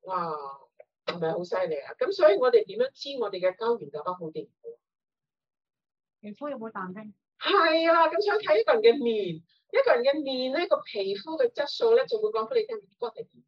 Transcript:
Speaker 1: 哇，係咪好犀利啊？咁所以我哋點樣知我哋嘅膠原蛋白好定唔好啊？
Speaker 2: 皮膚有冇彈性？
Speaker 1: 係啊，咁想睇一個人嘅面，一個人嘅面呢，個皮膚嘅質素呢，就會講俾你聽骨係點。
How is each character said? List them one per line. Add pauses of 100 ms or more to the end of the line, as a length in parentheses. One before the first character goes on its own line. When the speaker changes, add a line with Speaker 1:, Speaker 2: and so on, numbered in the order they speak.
Speaker 1:
哇， (680)
係
咪
好
犀
利
啊？
咁
所
以
我
哋
點
樣
知
我
哋
嘅
膠
原
蛋
白
好
定
唔 (100)
好
啊？ (1400)
Speaker 2:
皮
膚
有
冇
彈
性？ (260)
Speaker 1:
係
啊，
咁
想
睇
一
個
人
嘅
面， (360)
一
個
人
嘅
面
呢，
個
皮
膚
嘅
質
素
呢，
就
會
講
俾
你
聽 (180)
骨
係
點。